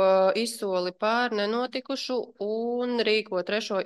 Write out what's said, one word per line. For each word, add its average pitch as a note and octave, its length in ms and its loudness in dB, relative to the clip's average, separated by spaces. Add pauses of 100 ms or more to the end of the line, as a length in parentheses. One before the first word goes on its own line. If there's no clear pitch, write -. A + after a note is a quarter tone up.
(340)
izsoli G3 560 -2
par A#3 480 0
nenotikušu B3 800 -4 (240)
un A#3+ 560 -2
rīko G#3+ 480 0
trešo G3+ 400 -2